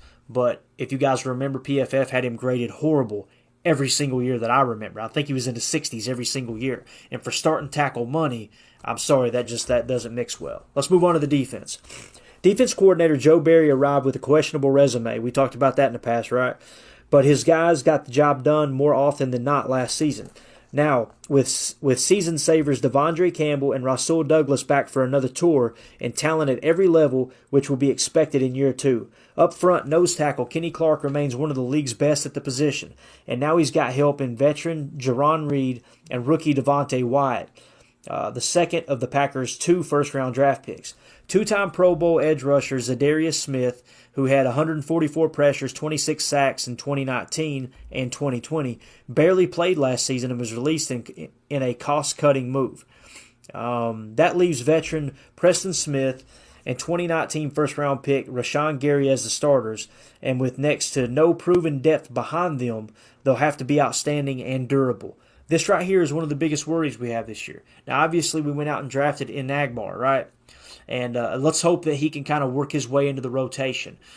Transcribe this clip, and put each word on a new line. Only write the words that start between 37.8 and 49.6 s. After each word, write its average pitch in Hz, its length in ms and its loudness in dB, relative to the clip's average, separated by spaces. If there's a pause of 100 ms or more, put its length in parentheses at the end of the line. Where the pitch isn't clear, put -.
uh, - 220 -6
the 120 100 -10
second 170 460 0
of 131 140 -2
the 123 60 -2
Packers' 135 520 -2
two 175 240 2
first-round 139 520 -2
draft 135 300 2
picks. - 300 -14 (340)
Two-time 202 420 0
Pro 180 240 4
Bowl 160 260 2
edge 151 220 2
rusher 139 340 2
Zadarius 143 640 0
Smith, 127 420 -4 (320)
who 135 120 0
had 135 180 4
a 123 80 0
hundred 156 320 -2
forty-four 160 460 0
pressures, 143 420 0
twenty-six 151 540 -4
sacks 139 420 0
in 120 80 -10
twenty 139 300 -6
nineteen 131 680 -6 (180)
and 127 220 -6
twenty 127 300 -4
twenty, 139 380 -6 (280)
barely 175 380 4
played 175 320 0